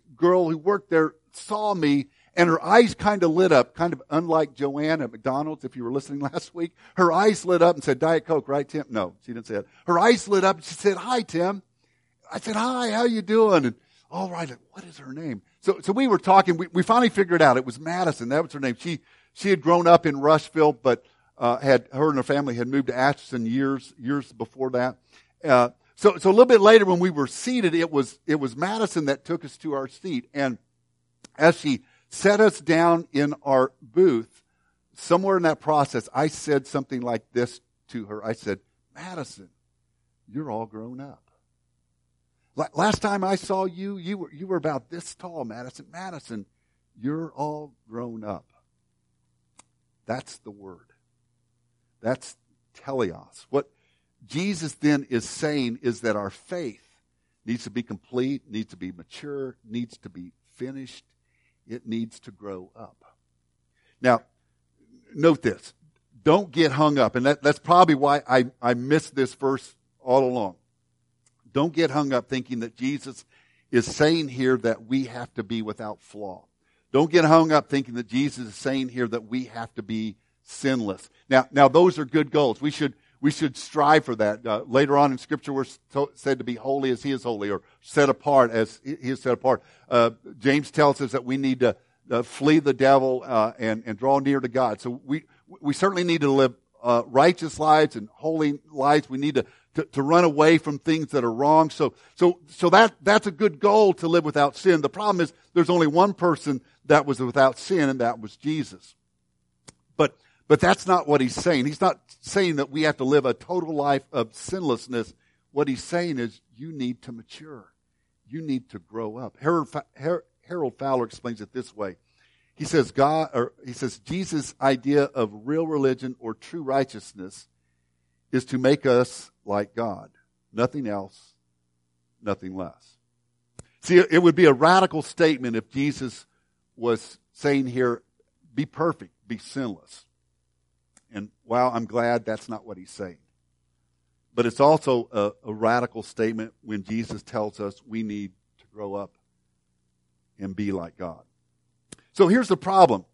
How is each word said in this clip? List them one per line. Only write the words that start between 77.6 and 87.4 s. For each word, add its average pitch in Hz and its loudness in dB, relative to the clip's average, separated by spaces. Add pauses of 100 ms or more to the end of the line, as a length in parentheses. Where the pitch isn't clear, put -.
thinking 127 -4
that 120 -8
Jesus 127 -4
is 101 -18
saying 135 -6
here 123 -4
that 113 -8
we 123 -8
have 113 -14
to 110 -12
be 110 -8 (340)
sinless. 117 -6 (180)
Now, 131 2
now 139 6
those 175 4
are 147 -4
good 143 -2
goals. 143 0
We 147 -2
should, 147 -4 (260)
we 147 2
should 147 -4
strive 151 2
for 120 -4
that. 107 -2
Uh, 110 -2
later 139 2
on 143 4
in 127 -6
Scripture, 147 -8
we're 135 -4 (240)
so, 139 -4
said 135 -4
to 123 -10
be 123 -8
holy 131 -4
as 120 -4
He 139 -4
is 131 -6
holy, 104 -6